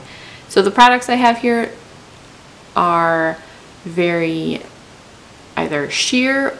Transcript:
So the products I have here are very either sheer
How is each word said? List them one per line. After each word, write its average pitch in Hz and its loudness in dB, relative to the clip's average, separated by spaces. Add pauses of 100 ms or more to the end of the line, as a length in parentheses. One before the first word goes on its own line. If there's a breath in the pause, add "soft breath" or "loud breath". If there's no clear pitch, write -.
(480 loud breath)
So 196 2
the 196 0
products 247 4
I 247 0
have 233 2
here 233 0 (1040)
are 165 0 (460 loud breath)
very 165 -2 (960)
either 151 -4
sheer 269 -2